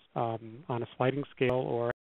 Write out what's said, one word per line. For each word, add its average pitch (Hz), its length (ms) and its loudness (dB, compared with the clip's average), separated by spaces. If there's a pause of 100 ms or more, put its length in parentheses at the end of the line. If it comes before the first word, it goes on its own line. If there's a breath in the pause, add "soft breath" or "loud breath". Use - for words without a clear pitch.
(160)
um, 113 540 -4
on 151 120 -2
a 127 60 -6 (100)
sliding 131 280 2
scale 127 280 2
or 123 380 0 (140)